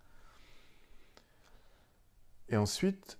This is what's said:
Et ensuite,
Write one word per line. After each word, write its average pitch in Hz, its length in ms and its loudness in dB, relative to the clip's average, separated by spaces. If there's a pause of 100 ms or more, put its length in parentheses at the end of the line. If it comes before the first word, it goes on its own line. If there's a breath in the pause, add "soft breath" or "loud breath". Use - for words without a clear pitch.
(2500 loud breath)
Et 117 80 4
ensuite, 180 640 2